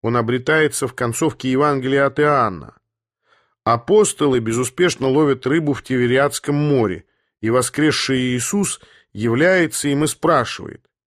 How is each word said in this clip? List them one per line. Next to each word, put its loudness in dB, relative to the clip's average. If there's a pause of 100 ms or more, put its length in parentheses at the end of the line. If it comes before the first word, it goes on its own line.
Он -2
обретается 0
в -8
концовке -4
Евангелия 0
от -2
Иоанна. 0 (880)
Апостолы 2
безуспешно -2
ловят 2
рыбу 0
в -6
Тивериадском 0
море, 0 (360)
и -2
воскресший 0
Иисус -2 (320)
является 0
им 0
и 0
спрашивает: -2 (220)